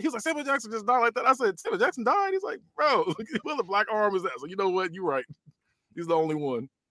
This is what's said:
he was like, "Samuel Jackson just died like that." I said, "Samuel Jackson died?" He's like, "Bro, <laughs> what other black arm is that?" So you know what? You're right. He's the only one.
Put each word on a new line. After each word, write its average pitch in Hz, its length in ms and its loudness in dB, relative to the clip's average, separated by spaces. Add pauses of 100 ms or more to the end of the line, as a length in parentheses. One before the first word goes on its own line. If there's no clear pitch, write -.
he 285 60 -2
was 269 80 0
like, 214 80 -6
"Samuel 294 220 -2
Jackson 269 280 -2
just 214 120 -6
died 247 140 4
like 233 160 4
that." 247 120 -4
I 262 80 6
said, 220 260 0
"Samuel 285 180 -2
Jackson 247 240 0
died?" 381 300 2
He's 381 100 -2
like, - 160 -6 (180)
"Bro, 277 280 4 (220)
<laughs> 254 160 -6
what 302 120 -4
other 254 80 0
black 196 300 0
arm 208 240 2
is 180 80 -2
that?" 165 140 -4
So 139 80 -12
you 185 100 -12
know 196 140 0
what? 185 220 0
You're 185 140 -6
right. 135 180 0 (680)
He's 170 140 -8
the 165 80 2
only 160 180 2
one. 135 340 -4 (220)